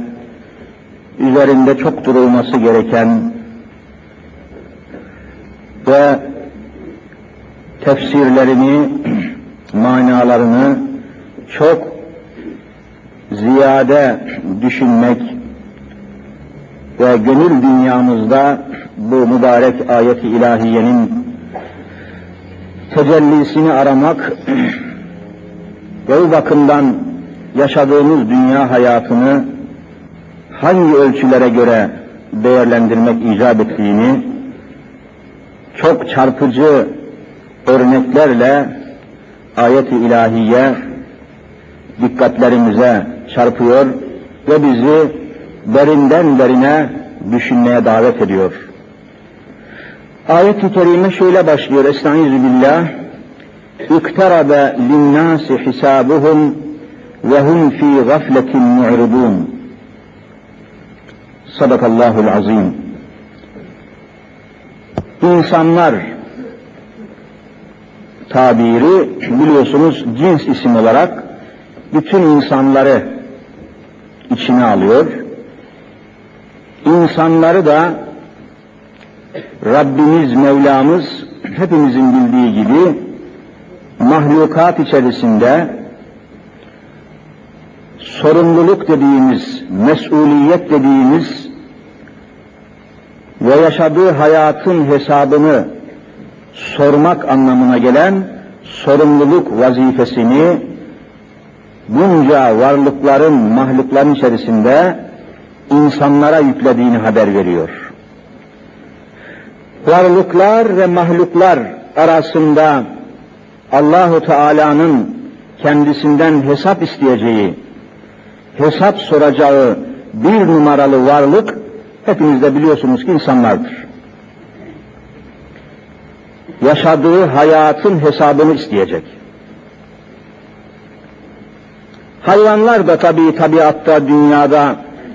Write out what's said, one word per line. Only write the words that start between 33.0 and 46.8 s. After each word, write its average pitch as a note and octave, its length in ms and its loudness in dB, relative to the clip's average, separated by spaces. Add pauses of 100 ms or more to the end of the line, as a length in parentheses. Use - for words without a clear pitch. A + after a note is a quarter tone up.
icap A2+ 260 2
ettiğini G#2+ 600 -2 (1600)
çok - 340 -2
çarpıcı C3 760 0 (800)
örneklerle B2+ 1000 2 (880)
ayet-i B2 400 0
ilahiye A#2 800 0 (1300)
dikkatlerimize A#2 1040 0 (280)
çarpıyor B2 520 2 (640)
ve D3+ 140 2
bizi C#3+ 500 2 (540)
derinden C#3+ 720 2
derine C3 480 2 (460)